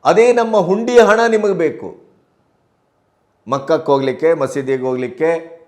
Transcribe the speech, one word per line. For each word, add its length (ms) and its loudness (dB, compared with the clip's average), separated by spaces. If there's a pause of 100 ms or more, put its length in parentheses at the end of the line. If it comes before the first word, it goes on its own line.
ಅದೇ 280 4
ನಮ್ಮ 240 0
ಹುಂಡಿಯ 440 2
ಹಣ 260 4
ನಿಮಗೆ 260 0
ಬೇಕು, 540 -6 (1400)
ಮಕ್ಕಕ್ಕೆ 440 -2
ಹೋಗ್ಲಿಕ್ಕೆ, 420 0
ಮಸೀದಿಗೆ 500 -4
ಹೋಗ್ಲಿಕ್ಕೆ 720 -4 (100)